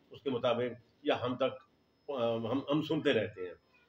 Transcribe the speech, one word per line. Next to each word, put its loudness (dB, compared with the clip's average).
उसके -6
मुताबिक 0
या 4
हम -2
तक, 0
अ, 0
हम, 0
हम 4
सुनते 2
रहते 0
हैं। -8